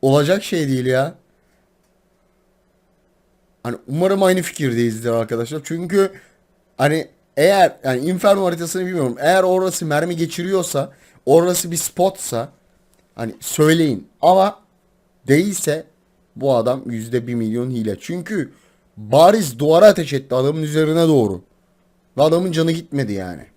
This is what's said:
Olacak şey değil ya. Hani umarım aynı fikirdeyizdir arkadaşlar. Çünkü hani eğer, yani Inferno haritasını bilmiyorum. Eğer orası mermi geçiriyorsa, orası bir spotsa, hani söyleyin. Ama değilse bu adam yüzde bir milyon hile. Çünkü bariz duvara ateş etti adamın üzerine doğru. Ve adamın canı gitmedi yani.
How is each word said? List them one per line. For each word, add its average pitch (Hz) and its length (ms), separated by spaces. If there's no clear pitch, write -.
Olacak 147 420
şey 160 240
değil 131 180
ya. 127 300
Hani 120 140
umarım 190 360
aynı 185 180
fikirdeyizdir 120 680
arkadaşlar. 117 540
Çünkü 185 480
hani 147 300
eğer, 175 460
yani 127 180
Inferno 190 440
haritasını 170 400
bilmiyorum. 156 340
Eğer 180 240
orası 185 420
mermi 160 300
geçiriyorsa, 170 760
orası 170 460
bir 170 60
spotsa, 175 720
hani 113 240
söyleyin. 156 680
Ama 190 380
değilse 160 580
bu 135 200
adam 120 360
yüzde 117 360
bir 120 80
milyon 117 340
hile. 113 300
Çünkü 175 540
bariz 143 640
duvara 160 280
ateş 160 260
etti 135 220
adamın 147 280
üzerine 156 440
doğru. 110 340
Ve 131 40
adamın 170 300
canı 160 200
gitmedi 139 420
yani. 92 320